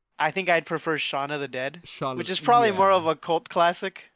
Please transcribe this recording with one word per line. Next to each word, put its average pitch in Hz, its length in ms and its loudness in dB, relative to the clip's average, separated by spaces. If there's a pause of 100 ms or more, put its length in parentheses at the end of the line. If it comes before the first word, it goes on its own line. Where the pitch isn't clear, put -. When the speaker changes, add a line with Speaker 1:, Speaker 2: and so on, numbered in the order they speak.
(180)
Speaker 1:
I 151 140 0
think 180 180 -4
I'd 165 160 2
prefer 160 320 -4
Shaun 139 320 -6
of 147 120 -6
the 139 60 -6
Dead, 131 360 -8
Speaker 2:
Shaun 135 300 -8
of 127 40 -8
Speaker 1:
which - 80 -8
Speaker 2:
the 180 60 -6
Speaker 1:
is 185 80 -4
probably 240 320 4
more 190 180 4
Speaker 2:
yeah. 190 80 6
Speaker 1:
of 170 80 -2
a 160 100 2
cult 170 340 -4
classic. 175 680 0